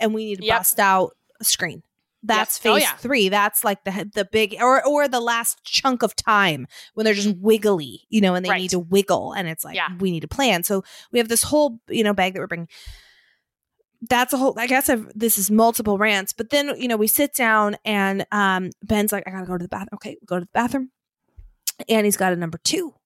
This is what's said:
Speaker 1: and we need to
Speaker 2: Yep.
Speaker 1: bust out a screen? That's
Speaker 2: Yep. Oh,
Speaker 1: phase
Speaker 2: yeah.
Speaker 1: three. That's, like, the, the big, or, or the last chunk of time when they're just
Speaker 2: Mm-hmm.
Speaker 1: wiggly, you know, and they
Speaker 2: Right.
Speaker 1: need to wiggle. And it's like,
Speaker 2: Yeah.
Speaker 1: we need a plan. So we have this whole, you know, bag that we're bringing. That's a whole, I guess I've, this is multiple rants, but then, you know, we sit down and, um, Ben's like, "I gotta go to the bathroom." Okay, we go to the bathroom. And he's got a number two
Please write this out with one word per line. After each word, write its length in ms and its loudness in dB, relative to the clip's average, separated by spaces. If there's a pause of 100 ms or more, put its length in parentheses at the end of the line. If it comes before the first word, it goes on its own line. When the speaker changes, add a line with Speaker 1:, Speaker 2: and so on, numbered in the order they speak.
Speaker 1:
and 120 0
we 140 -4
need 140 -6
to 60 -10
Speaker 2:
Yep. 120 2
Speaker 1:
bust 220 0
out 360 2 (240)
a 40 -10
screen? 380 -4 (400)
That's 400 -2
Speaker 2:
Yep. 80 4
Oh, 40 6
Speaker 1:
phase 80 4
Speaker 2:
yeah. 140 0
Speaker 1:
three. 340 0
That's, 340 2
like, 200 -2
the, 300 -6
the 120 0
big, 340 0
or, 260 4
or 220 2
the 120 -2
last 440 -4
chunk 380 0
of 120 0
time 520 2 (280)
when 100 -2
they're 100 4
just 140 0
Speaker 2:
Mm-hmm. 140 -2
Speaker 1:
wiggly, 680 2
you 100 4
know, 140 4
and 100 -2
they 60 -2
Speaker 2:
Right. 100 2
Speaker 1:
need 100 -4
to 100 0
wiggle. 520 0
And 160 -4
it's 160 -8
like, 120 -12
Speaker 2:
Yeah. 220 -4
Speaker 1:
we 120 -2
need 140 -4
a 40 -12
plan. 360 2
So 180 -2 (300)
we 80 2
have 80 -2
this 160 0
whole, 440 2
you 160 0
know, 80 2
bag 220 0
that 60 -8
we're 80 -6
bringing. 200 -8 (1400)
That's 240 2
a 60 0
whole, 200 0
I 80 -2
guess 220 0
I've, 260 0
this 220 0
is 140 -2
multiple 480 2
rants, 340 0
but 160 -8
then, 320 0
you 80 -2
know, 80 0
we 100 2
sit 280 0
down 500 2
and, 480 -2
um, 380 0 (120)
Ben's 300 0
like, 140 -6
"I 40 -10
gotta 140 -10
go 140 -6
to 40 -6
the 60 -10
bathroom." 260 -8
Okay, 260 -14
we 60 -20
go 100 -4
to 100 -6
the 80 -20
bathroom. 360 -2 (1000)
And 180 2
he's 100 2
got 160 0
a 40 0
number 280 -6
two 300 -4 (120)